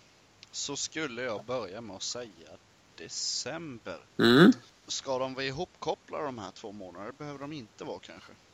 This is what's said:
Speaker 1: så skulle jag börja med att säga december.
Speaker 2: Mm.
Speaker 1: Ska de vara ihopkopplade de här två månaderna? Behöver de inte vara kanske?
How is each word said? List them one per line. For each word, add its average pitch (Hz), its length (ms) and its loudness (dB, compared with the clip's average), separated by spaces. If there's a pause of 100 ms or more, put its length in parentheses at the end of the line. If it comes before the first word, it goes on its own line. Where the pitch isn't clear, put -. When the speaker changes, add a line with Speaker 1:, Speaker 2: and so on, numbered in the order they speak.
(520)
Speaker 1:
så - 240 -6
skulle 131 460 -4
jag 107 240 -4
börja 113 360 -4
med 101 140 -12
att 95 80 -10
säga 120 240 -6 (680)
december. 123 1000 -8 (220)
Speaker 2:
Mm. 131 320 12 (360)
Speaker 1:
Ska 131 300 -4
de 131 160 -4
vara 135 120 -4
ihopkopplade 156 800 -6
de 131 120 -6
här 95 140 -10 (100)
två 107 100 -12
månaderna? 98 460 -12
Behöver 147 220 -12
de 143 140 -10
inte 123 300 -14
vara 104 180 -8
kanske? - 300 -18 (220)